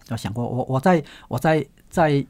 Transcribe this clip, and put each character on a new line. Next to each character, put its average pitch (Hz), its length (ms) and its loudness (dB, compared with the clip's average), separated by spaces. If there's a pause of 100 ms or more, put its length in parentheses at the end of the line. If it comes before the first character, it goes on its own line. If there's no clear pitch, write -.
(100)
我 - 60 -6
想 110 140 -6
过， 117 160 -6
我， 123 220 -4
我 131 100 0
在， 170 240 4 (240)
我 - 120 -6
在， 156 280 0 (220)
在 147 420 2